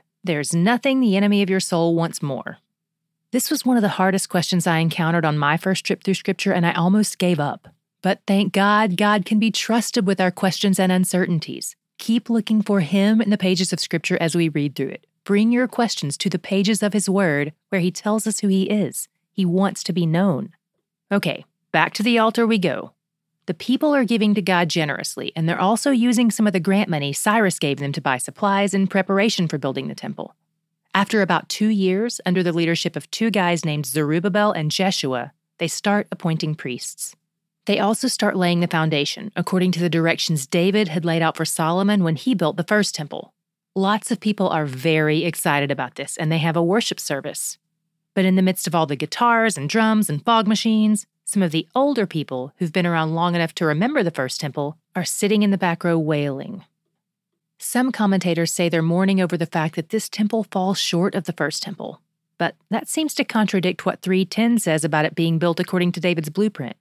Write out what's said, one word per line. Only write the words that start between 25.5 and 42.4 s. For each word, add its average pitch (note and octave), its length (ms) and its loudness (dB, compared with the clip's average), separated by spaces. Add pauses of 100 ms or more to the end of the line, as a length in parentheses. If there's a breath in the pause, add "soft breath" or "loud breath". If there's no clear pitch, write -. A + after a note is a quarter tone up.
also A3+ 320 2
using A#3+ 400 4
some G#3+ 160 2
of G3 60 2
the F#3 80 0
grant G3 280 2
money C#3+ 220 -2
Cyrus G#3 480 2
gave C#3 200 -2
them C#3 120 -4
to D3 100 -6
buy C3 160 0
supplies G3 560 -2
in G3 140 2
preparation G3 640 0
for D3+ 80 -6
building C3+ 320 -6
the C#3 60 -10
temple. - 380 -12 (600)
After G3+ 280 2
about F3+ 280 0
two - 180 -2
years, G3+ 580 0
under F#3 160 0
the E3+ 120 0
leadership E3 420 0
of - 160 -10
two A3+ 180 -2
guys F3 340 0
named D3+ 220 -2
Zerubbabel F3 640 0
and D3+ 200 -2
Jeshua, C#3+ 600 -2 (260)
they E3 80 -4
start G3+ 440 -2
appointing D#3+ 440 -4
priests. - 600 -10 (500)
They G3+ 140 0
also G#3+ 280 0
start - 280 0
laying F3 260 2
the F3 60 0
foundation, D#3+ 680 -2
according F#3 380 0
to E3 60 -4
the F3 100 0
directions D#3+ 580 0
David F#3+ 400 2
had D#3 180 -4
laid E3 160 0
out D#3+ 160 0
for D#3+ 80 -2
Solomon F#3 580 2
when D#3+ 120 2
he B3+ 180 -2
built E3+ 240 0